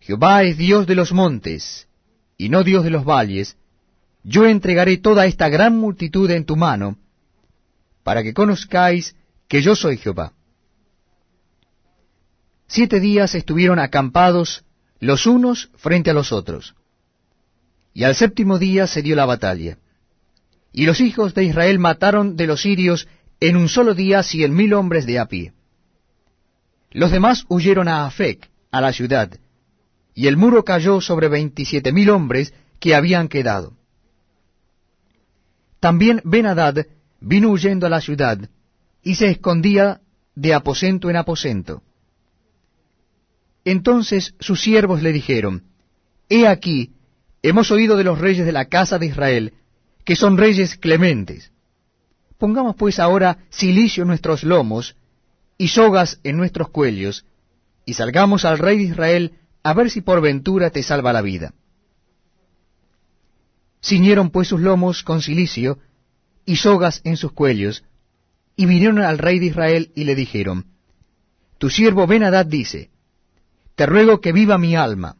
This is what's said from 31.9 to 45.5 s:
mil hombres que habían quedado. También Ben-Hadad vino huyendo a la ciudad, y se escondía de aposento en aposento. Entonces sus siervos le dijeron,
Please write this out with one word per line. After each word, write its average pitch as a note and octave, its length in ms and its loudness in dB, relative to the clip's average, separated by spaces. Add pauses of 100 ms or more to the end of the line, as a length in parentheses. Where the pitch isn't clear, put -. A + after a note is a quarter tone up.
mil G3+ 180 4
hombres D3 440 0 (240)
que D#3+ 160 2
habían E3+ 320 2
quedado. A#2 500 -4 (2000)
También F#3+ 440 2
Ben-Hadad E3 600 0 (340)
vino G3+ 280 2
huyendo F#3+ 380 0
a E3+ 40 0
la E3 100 -2
ciudad, C#3 380 -4 (640)
y F3+ 140 -4
se G#3 140 2
escondía F#3+ 680 0 (360)
de D3+ 180 0
aposento F3+ 560 -2
en E3+ 60 -2
aposento. A#2+ 640 -6 (1800)
Entonces G3 760 -2
sus F#3 220 -4
siervos G3+ 400 2
le D#3+ 100 0
dijeron, A2 520 -4 (640)